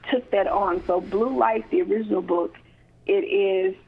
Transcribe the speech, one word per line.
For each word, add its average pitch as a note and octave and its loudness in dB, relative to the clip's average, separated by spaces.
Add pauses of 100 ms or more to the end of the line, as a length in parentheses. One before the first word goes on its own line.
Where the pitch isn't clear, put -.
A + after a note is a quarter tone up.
(120)
took B3 -2
that G3 2
on. F#3 -2
So F3+ 0
Blue A3 -2
Life, A3+ 2
the F4+ 2
original G#3 -2
book, F3 -2 (520)
it G3 2
is F#3+ 0 (140)